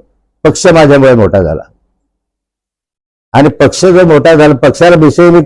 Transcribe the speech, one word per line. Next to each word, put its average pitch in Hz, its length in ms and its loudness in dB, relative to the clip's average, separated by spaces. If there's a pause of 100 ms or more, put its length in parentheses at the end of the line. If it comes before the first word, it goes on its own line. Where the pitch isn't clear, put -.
(440)
पक्ष - 240 -2
माझ्यामुळे 143 480 2
मोठा 98 260 -2
झाला. 78 200 -6 (1700)
आणि 139 160 0
पक्ष - 360 -4
जर 185 180 2
मोठा 160 300 2
झाला, 151 220 2
पक्षाला 170 440 0
विषयी 156 300 0
मी 170 160 2